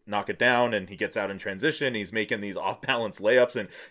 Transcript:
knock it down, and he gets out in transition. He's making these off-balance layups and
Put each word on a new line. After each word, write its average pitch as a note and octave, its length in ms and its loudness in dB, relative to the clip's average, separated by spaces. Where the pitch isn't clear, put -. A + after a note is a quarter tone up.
knock G#2 240 -2
it F#2+ 80 -4
down, A#2+ 360 4
and F#2 140 -2
he G2 80 -14
gets G#2 200 -4
out G2+ 140 -2
in G2 80 -8
transition. B2 560 -2
He's G2+ 180 -6
making A2 280 -2
these G2+ 160 -6
off-balance A2 640 -4
layups B2 340 6
and G#2+ 140 -4